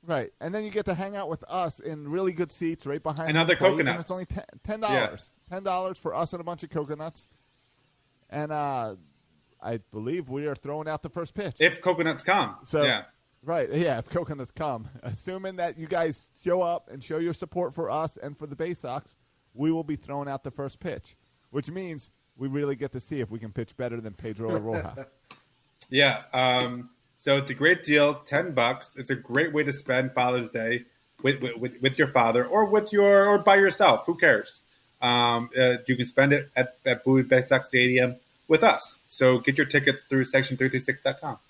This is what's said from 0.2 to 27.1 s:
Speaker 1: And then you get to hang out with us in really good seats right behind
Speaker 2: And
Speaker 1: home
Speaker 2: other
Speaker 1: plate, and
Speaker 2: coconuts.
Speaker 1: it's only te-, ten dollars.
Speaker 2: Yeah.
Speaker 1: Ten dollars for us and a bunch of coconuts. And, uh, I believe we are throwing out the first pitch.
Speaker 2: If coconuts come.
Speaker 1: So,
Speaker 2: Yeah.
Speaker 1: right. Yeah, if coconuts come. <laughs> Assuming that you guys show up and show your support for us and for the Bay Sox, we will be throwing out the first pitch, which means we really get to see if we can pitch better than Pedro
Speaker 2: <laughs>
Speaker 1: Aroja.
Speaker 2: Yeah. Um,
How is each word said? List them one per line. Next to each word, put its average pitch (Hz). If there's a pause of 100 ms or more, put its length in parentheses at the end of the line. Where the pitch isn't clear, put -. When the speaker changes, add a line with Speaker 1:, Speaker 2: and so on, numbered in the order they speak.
Speaker 1:
And 170
then 214
you 214
get 202
to 190
hang 196
out 196
with 160
us 175
in 151
really 185
good 165
seats 165
right 143
behind 156
Speaker 2:
And 156
Speaker 1:
home 165
Speaker 2:
other 175
Speaker 1:
plate, 190
and 208
Speaker 2:
coconuts. 139
Speaker 1:
it's -
only 185
te-, - (220)
ten 214
dollars. 131 (180)
Speaker 2:
Yeah. 180
Speaker 1:
Ten 196
dollars 185
for 156
us 160
and 175
a 165
bunch 170
of 165
coconuts. 151 (1040)
And, 151
uh, 135 (680)
I 113 (120)
believe 127
we 143
are 143
throwing 151
out 156
the 160
first 165
pitch. 196
Speaker 2:
If 175
coconuts 165
come. 180
Speaker 1:
So, 151
Speaker 2:
Yeah. 117 (380)
Speaker 1:
right. 151
Yeah, 147
if 113
coconuts 151
come. 127 (100)
<laughs> 117
Assuming 185
that 170
you 160
guys 165 (160)
show 180
up 170
and 127
show 156
your 170
support 175
for 165
us 156
and 143
for 156
the 143
Bay 165
Sox, 143 (380)
we 151
will 165
be 147
throwing 143
out 139
the 139
first 139
pitch, - (340)
which 139
means 175 (260)
we 131
really 139
get 135
to 127
see 147
if 104
we 113
can 110
pitch -
better 120
than 110
Pedro 110
Speaker 2:
<laughs> 113
Speaker 1:
Aroja. 104 (840)
Speaker 2:
Yeah. 131 (100)
Um, 123 (340)